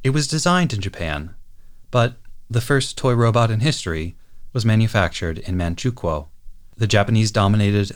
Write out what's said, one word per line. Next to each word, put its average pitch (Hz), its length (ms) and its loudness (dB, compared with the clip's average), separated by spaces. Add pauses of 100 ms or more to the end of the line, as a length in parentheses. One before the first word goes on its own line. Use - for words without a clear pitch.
It 131 80 2
was 143 160 0
designed 175 440 2
in 110 80 -4
Japan, 82 540 -6 (560)
but 120 280 2 (300)
the 117 140 -2
first 135 340 0
toy 127 180 0
robot 117 360 4
in 110 120 0
history 87 540 -2 (380)
was 113 120 -2
manufactured 104 760 2
in 92 180 -4
Manchukuo, 85 720 -2 (500)
the 113 80 0
Japanese-dominated 104 1120 2